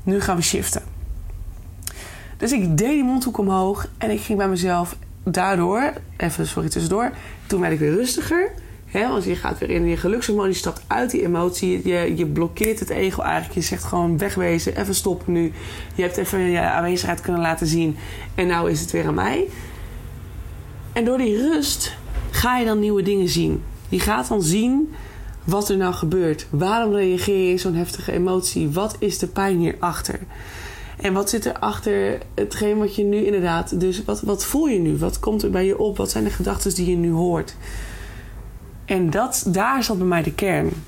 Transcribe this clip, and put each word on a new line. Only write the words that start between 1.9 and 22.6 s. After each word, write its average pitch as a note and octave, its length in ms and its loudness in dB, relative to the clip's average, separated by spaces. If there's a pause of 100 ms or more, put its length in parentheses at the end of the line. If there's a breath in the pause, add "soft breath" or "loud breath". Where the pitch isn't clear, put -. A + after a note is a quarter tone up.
Dus - 140 0
ik F#3 260 4
deed A3 120 4
die D4 140 4
mondhoek B3+ 340 2
omhoog G3 500 2 (100)
en A3 120 -2
ik G#3 120 0
ging G#3 160 0
bij G3 100 2
mezelf F3 480 2 (280)
daardoor, F#3+ 680 2 (240)
even, D#3 300 -2
sorry, D#3+ 220 -2
tussendoor, F#3+ 420 0 (360 loud breath)
toen F#3+ 140 2
werd E3 120 2
ik D3+ 60 0
weer D3+ 160 4
rustiger. D#4+ 560 0 (340 loud breath)
Hè, G#3+ 240 0
want A3+ 140 0
je F3+ 120 0
gaat - 240 -4
weer - 100 -2
in E3+ 160 2
je E3+ 120 2
gelukshormoon, G#3 500 0
je F#3+ 60 2
stapt - 340 -4
uit B3 240 0
die A#3 120 2
emotie, F3+ 640 0
je, F3 280 2
je E3+ 100 0
blokkeert E3+ 540 0
het F#3+ 100 -4
ego F#3 320 0
eigenlijk. D#3+ 320 -2
Je F3+ 80 -2
zegt F3+ 220 -4
gewoon, E3+ 340 0
"Wegwezen, F3+ 600 0
even G3 180 0
stoppen F3+ 380 0
nu." E3+ 180 2 (440 loud breath)
Je F#3 60 -2
hebt F3+ 160 0
even F#3+ 220 -2
je F3 200 2
aanwezigheid F3 640 0
kunnen F3 200 0
laten E3 260 0
zien D#3 300 2 (380 loud breath)
en F3+ 120 2
nou E3+ 240 2
is D3+ 80 0
het E3+ 120 -6
weer E3 160 0
aan D3+ 60 0
mij. F4 340 0 (1500 loud breath)
En A#3 120 0
door B3+ 120 4
die A3 200 4
rust C#4+ 580 0 (360)
ga B3 260 2
je A#3+ 80 2